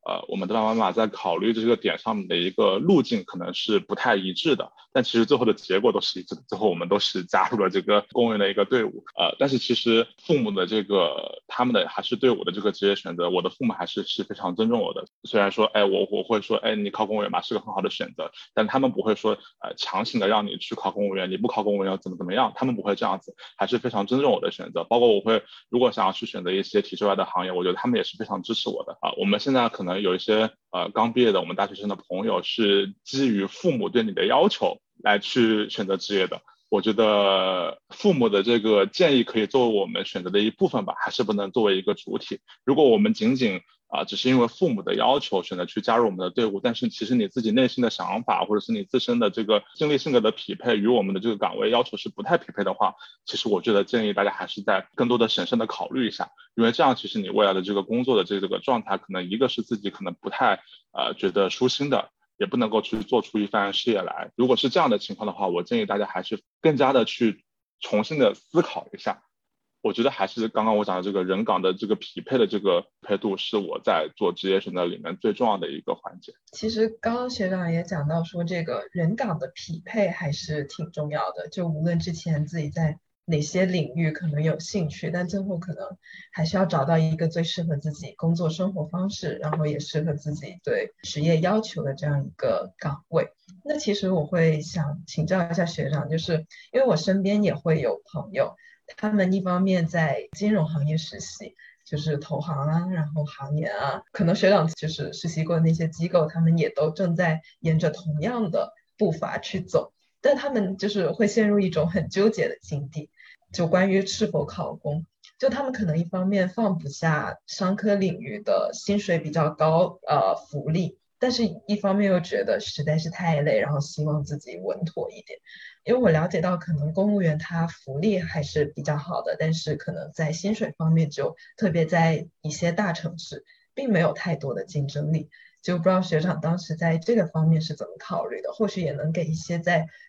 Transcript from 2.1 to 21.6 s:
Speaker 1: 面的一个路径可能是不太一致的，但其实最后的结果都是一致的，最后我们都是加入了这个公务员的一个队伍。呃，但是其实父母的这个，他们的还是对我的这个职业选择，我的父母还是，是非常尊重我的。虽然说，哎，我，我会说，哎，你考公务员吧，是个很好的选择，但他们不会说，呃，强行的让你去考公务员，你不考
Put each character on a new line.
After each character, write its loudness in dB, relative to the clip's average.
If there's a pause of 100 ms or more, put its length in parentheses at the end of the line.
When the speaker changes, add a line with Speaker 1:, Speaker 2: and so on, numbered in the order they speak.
Speaker 1:
面 -6
的 -2
一 0
个 2
路 4
径 -2
可 -12
能 -8
是 0
不 -6
太 2
一 -2
致 0
的， -8 (220)
但 2
其 -4
实 6
最 4
后 2
的 4
结 0
果 4
都 2
是 -4
一 -12
致 -12
的， -18
最 -6
后 2
我 0
们 -4
都 2
是 -2
加 2
入 -2
了 4
这 0
个 2
公 2
务 2
员 0
的 4
一 -2
个 2
队 2
伍。 -8 (140)
呃， 0
但 2
是 2
其 0
实 2 (160)
父 2
母 0
的 0
这 0
个， 0
他 0
们 0
的 2
还 -6
是 -2
对 4
我 0
的 -4
这 -8
个 2
职 0
业 4
选 -10
择， 0
我 0
的 -2
父 -6
母 2
还 -4
是， -6
是 -4
非 -8
常 -4
尊 2
重 2
我 -2
的。 -8 (200)
虽 0
然 2
说， 2
哎， 2
我， 2
我 -2
会 0
说， -2
哎， 0
你 -2
考 -2
公 -2
务 0
员 0
吧， -2
是 -6
个 0
很 -10
好 -2
的 0
选 -8
择， -8 (220)
但 2
他 0
们 2
不 -4
会 2
说， -2 (220)
呃， -10
强 -4
行 -2
的 2
让 2
你 -8
去 -8
考 -4
公 -2
务 -4
员， -2
你 -4
不 0
考 0